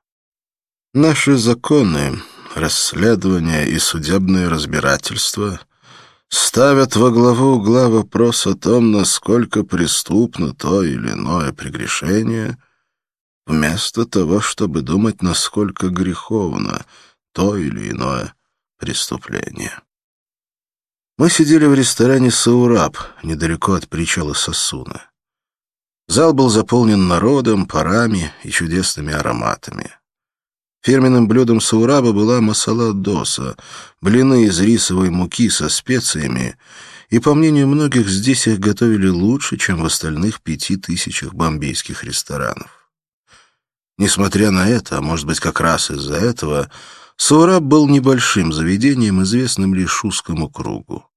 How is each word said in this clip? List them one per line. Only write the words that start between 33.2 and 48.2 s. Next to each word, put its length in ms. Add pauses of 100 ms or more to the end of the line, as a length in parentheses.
блины 440
из 160
рисовой 500
муки 400
со 180
специями, 880 (540)
и, 80
по 160
мнению 320
многих, 420
здесь 380
их 140
готовили 480
лучше, 480
чем 260
в 40
остальных 540
пяти 360
тысячах 580
бомбейских 720
ресторанов. 840 (1040)
Несмотря 540
на 180
это, 300
а 40
может 240
быть, 140
как 200
раз 300
из-за 240
этого, 560 (460)
«Саураб» 480
был 240
небольшим 640